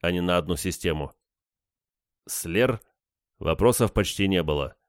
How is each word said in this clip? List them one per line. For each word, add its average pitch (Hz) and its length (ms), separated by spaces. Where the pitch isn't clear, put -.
а 85 100
не 90 100
на 87 160
одну 85 180
систему. 80 580
С - 200
Лер 113 360
вопросов 107 560
почти 98 340
не 92 140
было. 73 340